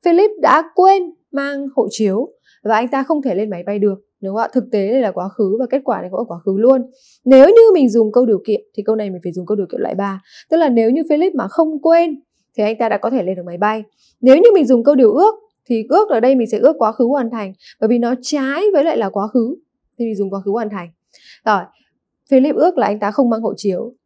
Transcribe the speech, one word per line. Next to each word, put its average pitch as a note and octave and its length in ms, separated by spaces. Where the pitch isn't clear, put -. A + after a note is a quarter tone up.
Philip F4 260
đã D#4 220
quên F#4+ 280
mang C#4 440
hộ A#3+ 160
chiếu A3 420
và A3 120
anh A#3+ 140
ta C4+ 140
không D4 200
thể A#3+ 120
lên G#3 160
máy F3+ 120
bay G3+ 160
được. G3 160
Đúng F#3+ 140
không A3 80
ạ? - 100
Thực A#3+ 200
tế G3+ 180
đây C4 100
là G3+ 120
quá F#3 160
khứ G3 320
và B3+ 100
kết C4+ 140
quả G#3+ 160
này F3+ 100
cũng F#3 80
ở A#3+ 60
quá E3+ 200
khứ G3 140
luôn. B3+ 320
Nếu C4 220
như A4+ 160
mình C#4 140
dùng G#3+ 240
câu B3 140
điều G#3 200
kiện G#3 140
thì - 80
câu A3 140
này G#3 140
mình F3+ 140
phải F3 80
dùng F3+ 140
câu G#3 100
điều G3 100
kiện - 140
loại - 140
ba. G3 280
Tức D#4+ 60
là E4 120
nếu A#3 220
như D#4 180
Philip D#4 260
mà G3+ 140
không D#4 340
quên E4 380
thì G#3+ 60
anh A3 160
ta A#3 100
đã G3+ 100
có A#3 120
thể B3 120
lên F#3 140
được F3+ 100
máy F3 120
bay. G#3+ 240
Nếu C4 160
như G#4 180
mình D#4+ 120
dùng A#3 180
câu D4 100
điều B3 180
ước G4 220
thì A3+ 220
ước G4+ 220
ở A#3+ 100
đây C4 140
mình B3 160
sẽ G#3+ 80
ước C#4 200
quá A3 140
khứ A#3+ 120
hoàn B3 260
thành, G#3 220
bởi A3 80
vì A#3+ 100
nó A#3+ 240
trái C#4+ 500
với D4+ 120
lại D#4 120
là G#3+ 140
quá G3+ 180
khứ A#3+ 280
thì A#3+ 60
mình A3 120
dùng G3 140
quá G3 100
khứ G3 100
hoàn G#3+ 200
thành. F3+ 180
Rồi, G#3 160
Philip C4+ 240
ước E4+ 240
là A3+ 80
anh G#3 120
ta G#3+ 120
không A#3+ 200
mang A3+ 100
hộ A3+ 160
chiếu. G3+ 380